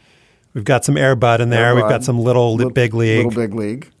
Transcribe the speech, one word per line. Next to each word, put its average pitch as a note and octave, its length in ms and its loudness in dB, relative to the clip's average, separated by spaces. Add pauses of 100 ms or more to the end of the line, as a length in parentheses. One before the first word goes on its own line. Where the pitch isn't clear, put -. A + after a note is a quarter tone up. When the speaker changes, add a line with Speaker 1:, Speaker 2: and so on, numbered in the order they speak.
(540)
Speaker 1:
We've A2 100 -8
got B2 220 0
some C#3+ 120 0
Air C3+ 180 2
Bud A#2 260 2
in A#2+ 80 0
there. A#2 180 2
Speaker 2:
Air A#2+ 80 2
Speaker 1:
We've B2 80 2
Speaker 2:
Bud. G#2+ 60 0
Speaker 1:
got B2 140 0
some B2 160 -2
Little A#2+ 360 2
Speaker 2:
Lit-, B2 180 -2
Speaker 1:
Big A#2+ 200 0
League. A2+ 340 0
Speaker 2:
Little A#2 140 -4
Big G#2+ 120 -6
League. A2 480 -8